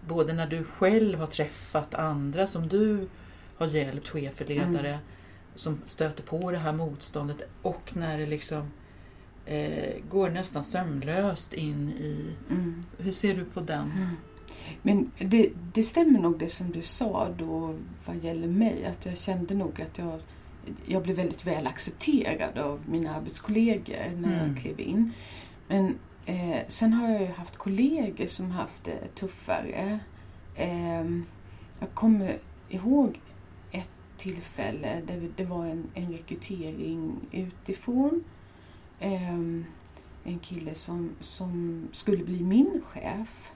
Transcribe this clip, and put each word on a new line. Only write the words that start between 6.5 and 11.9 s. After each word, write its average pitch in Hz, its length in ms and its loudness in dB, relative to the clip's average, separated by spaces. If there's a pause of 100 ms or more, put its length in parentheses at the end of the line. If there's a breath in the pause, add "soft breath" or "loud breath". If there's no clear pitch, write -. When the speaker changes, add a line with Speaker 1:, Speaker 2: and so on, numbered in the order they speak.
Speaker 1:
det 175 60 0
här 156 160 0
motståndet, 147 680 -4 (200)
och - 340 -4
när 160 220 -2
det 151 80 0
liksom, 147 460 -4 (760 loud breath)
eh, 151 480 -2 (160)
går 190 200 4
nästan 170 340 -2
sömlöst 165 920 0
in 147 360 -2
i 151 460 -4 (140)